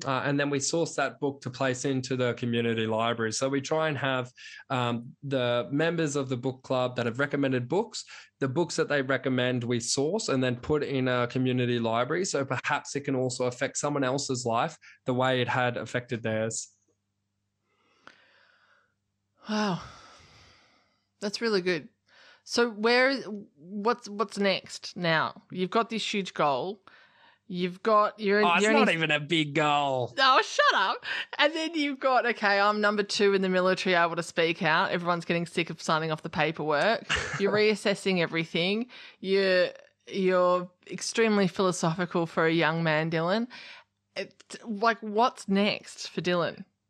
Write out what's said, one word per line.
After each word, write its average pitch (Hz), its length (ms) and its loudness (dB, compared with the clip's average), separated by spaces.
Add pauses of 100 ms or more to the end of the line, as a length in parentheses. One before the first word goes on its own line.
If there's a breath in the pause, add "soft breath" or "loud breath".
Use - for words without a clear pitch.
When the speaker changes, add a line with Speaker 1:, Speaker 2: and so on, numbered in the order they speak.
Speaker 1:
uh, 131 200 -2
and 143 140 2
then 143 120 0
we 143 80 0
source 160 380 -2
that 135 240 -4
book 139 220 -2
to 131 80 -6
place 127 340 -2
into 131 320 -2
the 123 180 0
community 117 520 0
library. 113 460 0
So 135 160 -2
we 139 120 0
try 156 280 0
and 151 100 -2
have, 127 300 -2 (420 loud breath)
um, 120 360 -2 (160)
the 123 480 0
members 160 460 0
of 135 120 -2
the 131 80 -2
book 127 280 -6
club 127 320 -2
that 120 100 -2
have 117 140 -4
recommended 135 480 0
books, 208 360 -4 (360 loud breath)
the 139 80 0
books 160 260 -2
that 151 140 0
they 147 120 2
recommend 127 640 0
we 120 160 -2
source 143 500 -2
and 135 140 2
then 123 140 0
put 147 260 -2
in 131 240 -2
a 123 220 2
community 123 500 0
library. 123 460 0
So 143 200 -2
perhaps 135 520 -4
it 139 80 -4
can 139 100 -2
also 127 320 -2
affect 127 320 -4
someone 143 240 -2
else's 127 420 -2
life 120 320 -2 (300 loud breath)
the 131 80 -2
way 127 260 2
it 120 80 0
had 123 280 0
affected 120 480 -6
theirs. 110 440 -2 (2750 soft breath)
Speaker 2:
Wow. 208 320 -2 (1400 loud breath)
That's 202 200 -6
really 214 220 2
good. 175 260 -2 (560 soft breath)
So 240 260 2
where, 240 440 4 (420)
what's, 202 520 -4
what's 208 300 -6
next - 580 -2
now? 160 540 0
You've 180 200 -2
got 226 200 2
this 214 220 -4
huge 196 220 -4
goal. 151 460 0 (640 soft breath)
You've 180 360 -4
got, 208 360 2
you're 208 220 2
in, 208 60 6
Speaker 1:
Oh, 175 80 4
it's 180 80 4
Speaker 2:
you're 214 100 4
in 226 60 6
Speaker 1:
not - 100 6
Speaker 2:
his- 175 80 2
Speaker 1:
even 160 140 0
a 147 100 2
big 151 340 0
goal. 143 640 2
Speaker 2:
Oh, 269 240 6
shut 453 380 2
up. 220 240 -2 (340 loud breath)
And 294 160 4
then 320 200 -4
you've 285 260 -2
got, 254 260 2
okay, 214 320 2
I'm 208 220 4
number 208 220 2
two 202 320 2
in 190 80 2
the 190 80 0
military 185 440 2
able 170 220 2
to 170 60 -2
speak 165 400 0
out. 170 280 2
Everyone's 175 360 -2
getting 170 200 0
sick 165 240 -4
of 165 100 -12
signing 160 300 0
off 156 120 -4
the 160 80 -10
paperwork. 156 760 0 (180)
Speaker 1:
<laughs> - 160 -8
Speaker 2:
You're 196 120 2
reassessing 202 680 2
everything. 170 640 0 (340 loud breath)
You're, 190 480 2 (380)
you're 180 640 2 (200)
extremely 208 580 2
philosophical 175 760 0
for 165 200 0
a 165 60 4
young 165 300 2
man, 160 280 2
Dylan. 175 360 0 (720 loud breath)
It, - 160 -10 (340)
like, 220 340 0
what's 220 480 0
next 196 600 0
for - 140 -6
Dylan? 170 420 -2 (260)